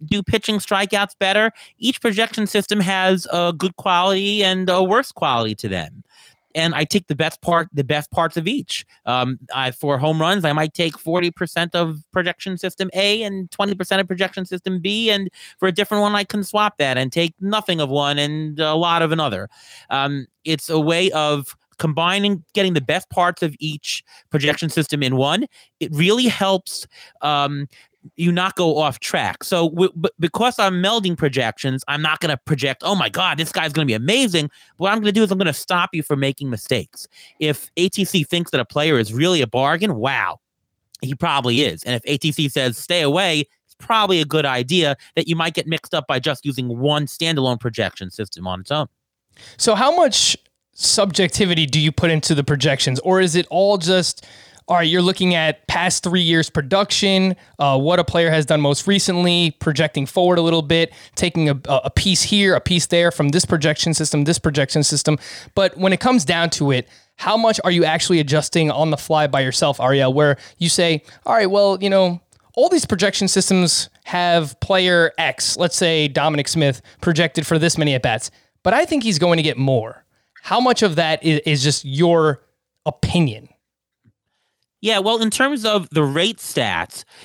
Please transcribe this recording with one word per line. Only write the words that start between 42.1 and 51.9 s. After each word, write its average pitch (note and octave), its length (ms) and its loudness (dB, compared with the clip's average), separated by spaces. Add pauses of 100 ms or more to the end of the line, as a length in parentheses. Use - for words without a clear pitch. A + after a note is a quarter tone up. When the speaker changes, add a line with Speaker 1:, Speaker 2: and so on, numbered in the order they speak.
Speaker 1:
T D3 160 -2
C C#3+ 160 -2
says, B2+ 300 -2
"Stay F3 240 -2
away," D#3 380 0
it's - 380 -12
probably G3 440 0
a D3 40 -4
good D3 200 0
idea C#3 500 0 (180)
that D#3+ 140 -2
you E3 80 -2
might E3 160 -2
get D#3+ 140 -6
mixed D#3+ 280 -6
up D3+ 120 -4
by C3 140 -2
just C#3 260 -4
using B2 320 -6
one D3 260 0
standalone C#3 560 -2
projection G2+ 500 -4
system F#2 360 -10
on F#2 140 -6
its F#2 100 -10
own. D3 160 -2 (720)
Speaker 2:
So A3 160 2
how B3+ 200 2
much D#4+ 440 2 (340)
subjectivity F3+ 960 0
do C#3 120 0
you D#3 140 2